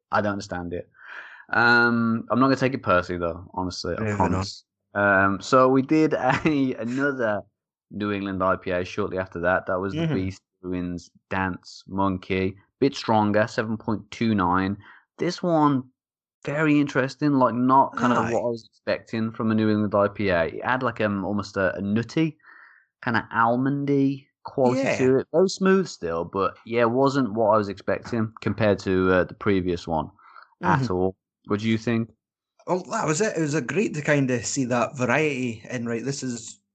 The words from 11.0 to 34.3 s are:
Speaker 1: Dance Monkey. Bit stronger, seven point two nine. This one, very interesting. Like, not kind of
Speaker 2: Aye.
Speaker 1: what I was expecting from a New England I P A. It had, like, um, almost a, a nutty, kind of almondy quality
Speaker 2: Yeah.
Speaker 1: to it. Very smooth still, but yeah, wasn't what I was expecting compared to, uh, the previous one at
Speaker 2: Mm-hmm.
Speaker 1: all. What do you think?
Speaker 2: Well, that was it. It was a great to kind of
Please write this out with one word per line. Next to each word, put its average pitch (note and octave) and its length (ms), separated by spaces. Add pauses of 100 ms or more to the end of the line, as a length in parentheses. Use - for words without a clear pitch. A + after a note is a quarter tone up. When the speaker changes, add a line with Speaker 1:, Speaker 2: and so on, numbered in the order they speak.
Speaker 1:
Dance F#2+ 580
Monkey. F#2+ 680 (240)
Bit C#3 120
stronger, G#2+ 540
seven A2+ 300
point G#2 340
two A2+ 240
nine. F#2+ 400 (420)
This F3 240
one, D3+ 420 (640)
very D3 320
interesting. C#3+ 580
Like, B2 200
not B2+ 400
kind B2 160
of A#2 140
Speaker 2:
Aye. A2+ 80
Speaker 1:
what G#2+ 80
I A#2+ 60
was A#2 220
expecting A2 600
from A2 200
a A2 40
New A2 140
England G#2+ 260
I G2+ 140
P G#2 180
A. F2 200
It A1+ 180
had, B2+ 180
like, A#2 160
um, G2+ 240
almost G2 340
a, F#2+ 180
a F2+ 60
nutty, A2+ 560 (640)
kind A#2+ 160
of - 60 (120)
almondy C#3 920 (160)
quality B2+ 400
Speaker 2:
Yeah. G#2 140
Speaker 1:
to C3 220
it. - 140
Very F3+ 160
smooth F#3+ 380
still, E2 360
but F#2 320 (100)
yeah, A#2 200
wasn't B2+ 480
what A2 200
I A2 40
was G#2 100
expecting A2 640 (100)
compared G#2 380
to, F#2 320
uh, F2+ 140
the - 80
previous F2+ 540
one D#2+ 220 (540)
at - 160
Speaker 2:
Mm-hmm. A#2 140
Speaker 1:
all. F#2 220 (320)
What G#2 120
do A2 80
you A2+ 100
think? A2+ 320 (580)
Speaker 2:
Well, F3+ 240
that G#3 160
was D#3 120
it. G#3+ 160
It E3 60
was D3 140
a D#3+ 60
great C#3+ 340
to D3+ 80
kind C#3+ 260
of A#2+ 160